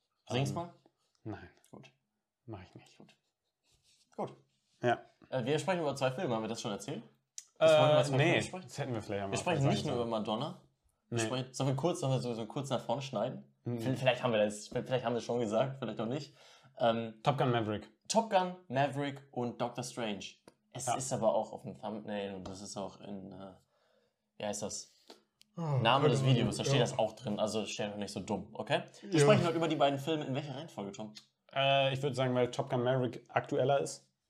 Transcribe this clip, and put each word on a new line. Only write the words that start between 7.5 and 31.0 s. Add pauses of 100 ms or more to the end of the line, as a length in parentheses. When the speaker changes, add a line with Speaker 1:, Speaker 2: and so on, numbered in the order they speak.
Speaker 1:
Das
wollen
wir
Speaker 2:
Äh,
Speaker 1:
über
zwei
Speaker 2:
nee,
Speaker 1:
Filme
sprechen?
Speaker 2:
das
hätten
wir
vielleicht
am
Speaker 1:
Wir
Speaker 2:
Anfang
Speaker 1:
sprechen
Speaker 2:
sagen
Speaker 1:
nicht
nur
Speaker 2:
sollen.
Speaker 1:
über
Madonna. (500)
Wir
Speaker 2:
Nee.
Speaker 1:
sprechen,
sollen
wir
kurz,
sollen
wir
so,
so
kurz
nach
vorne
schneiden? (200)
Speaker 2:
Mhm.
Speaker 1:
V-,
vielleicht
haben
wir
das,
vielleicht
haben
wir
es
schon
gesagt,
vielleicht
auch
nicht. (460)
Ähm,
Speaker 2:
Top
Gun
Maverick. (180)
Speaker 1:
Top
Gun, (140)
Maverick (100)
und
Doctor
Strange. (480)
Es
Speaker 2:
Ja.
Speaker 1:
ist
aber
auch
auf
dem
Thumbnail
und
das
ist
auch
in,
äh, (840)
wie
heißt
das? (600)
Speaker 2:
Oh,
Speaker 1:
Name
des
Speaker 2:
keine
Ahnung.
Speaker 1:
Videos,
da
steht
Speaker 2:
Ja.
Speaker 1:
das
auch
drin,
also
steht
noch
nicht
so
dumm,
okay? (180)
Wir
Speaker 2:
Ja.
Speaker 1:
sprechen
heute
über
die
beiden
Filme.
In
welcher
Reihenfolge,
Tom? (400)